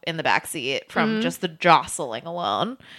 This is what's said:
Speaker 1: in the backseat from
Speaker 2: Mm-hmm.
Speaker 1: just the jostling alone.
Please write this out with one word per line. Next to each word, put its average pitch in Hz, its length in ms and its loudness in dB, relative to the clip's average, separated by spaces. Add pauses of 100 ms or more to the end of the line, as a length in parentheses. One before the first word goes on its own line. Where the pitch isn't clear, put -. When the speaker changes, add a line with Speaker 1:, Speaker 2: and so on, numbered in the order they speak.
Speaker 1:
in 160 120 -4
the 151 60 -2
backseat 131 680 0
from 220 220 2
Speaker 2:
Mm-hmm. 220 80 0
Speaker 1:
just 254 200 -2
the 220 60 -2
jostling 156 800 0
alone. 170 520 -2 (220)